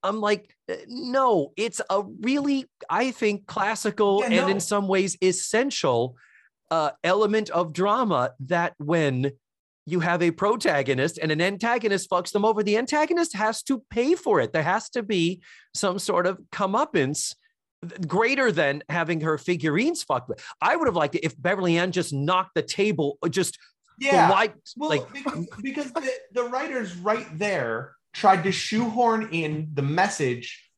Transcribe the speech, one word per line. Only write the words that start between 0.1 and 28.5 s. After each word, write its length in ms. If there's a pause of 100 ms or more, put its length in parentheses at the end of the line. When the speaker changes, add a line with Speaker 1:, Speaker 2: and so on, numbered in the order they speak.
Speaker 1:
like, 340 (160)
"Uh, 60 (120)
no, 680
it's 240 (100)
a 140 (160)
really, 460 (240)
I 220
think, 360
classical 720
Speaker 2:
Yeah, 60
Speaker 1:
and 240
in 80
Speaker 2:
no. 20
Speaker 1:
some 300
ways 340
essential, 960 (520)
uh, 220 (100)
element 500
of 200
drama 600 (100)
that 360
when 540 (540)
you 160
have 200
a 100
protagonist 840
and 140
an 80
antagonist 720
fucks 240
them 100
over, 180
the 160
antagonist 600
has 260
to 260
pay 260
for 260
it. 100
There 120
has 260
to 120
be 400 (320)
some 240
sort 300
of 100 (140)
comeuppance 840 (520)
th-, 180
greater 460
than 380
having 320
her 160
figurines 680
fucked 240
with." 160 (160)
I 160
would 140
have 80
liked 180
it 80
if 180
Beverly 360
Ann 160
just 180
knocked 440
the 80
table, 600
uh, 60
just 280 (400)
Speaker 2:
Yeah. 320
Speaker 1:
wiped, 460
Speaker 2:
Well, 140
Speaker 1:
like 240
Speaker 2:
because, 340 (160)
because 300
the, 180 (220)
the 100
writers 540
right 300 (120)
there 560 (180)
tried 300
to 80